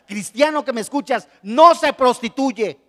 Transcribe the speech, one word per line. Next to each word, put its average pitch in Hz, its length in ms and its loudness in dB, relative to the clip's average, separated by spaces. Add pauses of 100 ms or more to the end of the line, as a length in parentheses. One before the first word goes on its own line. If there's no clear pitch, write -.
cristiano 269 560 -4
que 269 80 -6
me 233 80 -6
escuchas, 254 480 -6 (140)
no 285 340 4
se 294 160 -2
prostituye, 233 960 -2